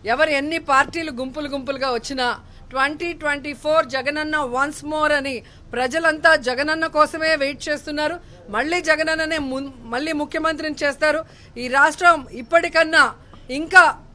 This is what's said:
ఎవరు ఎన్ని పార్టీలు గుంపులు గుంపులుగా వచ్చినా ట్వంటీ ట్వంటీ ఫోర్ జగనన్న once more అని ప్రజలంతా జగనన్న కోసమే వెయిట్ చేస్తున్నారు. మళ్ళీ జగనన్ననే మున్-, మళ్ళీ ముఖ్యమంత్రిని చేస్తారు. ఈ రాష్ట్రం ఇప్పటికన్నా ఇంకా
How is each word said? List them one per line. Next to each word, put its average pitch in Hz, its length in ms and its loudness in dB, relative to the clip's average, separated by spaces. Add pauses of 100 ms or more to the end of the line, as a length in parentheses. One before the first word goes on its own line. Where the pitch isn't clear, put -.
ఎవరు 277 240 2
ఎన్ని 302 300 -2
పార్టీలు 302 520 0
గుంపులు 262 360 -8
గుంపులుగా 269 440 -4
వచ్చినా 247 480 -4 (300)
ట్వంటీ 294 440 -2
ట్వంటీ 294 400 -4
ఫోర్ 302 320 2
జగనన్న 294 520 -4
once 277 480 -2
more 302 280 0
అని 269 300 -4 (300)
ప్రజలంతా 311 640 2
జగనన్న 302 520 -2
కోసమే 311 480 2
వెయిట్ 285 340 -4
చేస్తున్నారు. 302 500 -4 (300)
మళ్ళీ 302 320 -2
జగనన్ననే 320 560 0
మున్-, 269 420 -6
మళ్ళీ 240 320 -6
ముఖ్యమంత్రిని 302 720 -4
చేస్తారు. 302 420 0 (320)
ఈ 247 100 -6
రాష్ట్రం 302 640 4
ఇప్పటికన్నా 320 840 2 (340)
ఇంకా 311 500 6 (160)